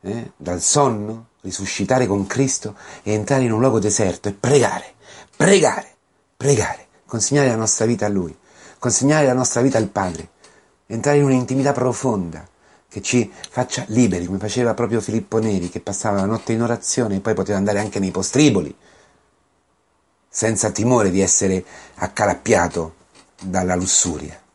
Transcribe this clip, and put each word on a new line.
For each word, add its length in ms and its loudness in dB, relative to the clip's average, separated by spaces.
eh, 340 -8
dal 240 -6
sonno, 680 0
risuscitare 680 -2
con 180 0
Cristo 500 -4
e 100 -2
entrare 300 0
in 80 0
un 80 0
luogo 180 4
deserto 500 0
e 60 -4
pregare, 600 0
pregare, 500 4
pregare, 520 0
consegnare 440 0
la 60 2
nostra 300 0
vita 220 0
a 20 0
Lui, 260 -2
consegnare 480 2
la 60 4
nostra 280 0
vita 160 4
al 120 0
Padre, 400 -6
entrare 320 2
in 60 4
un'intimità 460 2
profonda 760 -2
che 140 -12
ci 280 0
faccia 400 -4
liberi, 360 2
come 140 -4
faceva 340 0
proprio 280 0
Filippo 360 -4
Neri, 320 0
che 120 -10
passava 400 -2
la 40 0
notte 280 -2
in 80 0
orazione 560 -2
e 20 -2
poi 140 -2
poteva 240 0
andare 220 0
anche 200 -4
nei 120 0
postriboli, 640 2
senza 420 -2
timore 400 2
di 80 2
essere 440 0
accalappiato 1000 -2
dalla 340 -2
lussuria. 680 -2